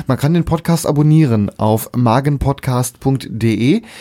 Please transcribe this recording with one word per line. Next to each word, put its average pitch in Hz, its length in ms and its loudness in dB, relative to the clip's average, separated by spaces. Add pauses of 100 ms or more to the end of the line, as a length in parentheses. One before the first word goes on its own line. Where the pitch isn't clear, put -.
Man 127 120 0
kann 151 180 0
den 165 100 0
Podcast 165 400 -2
abonnieren 147 720 2
auf 107 380 0
magenpodcast 127 1040 -2
punkt 135 300 -2
de. 113 520 0 (200)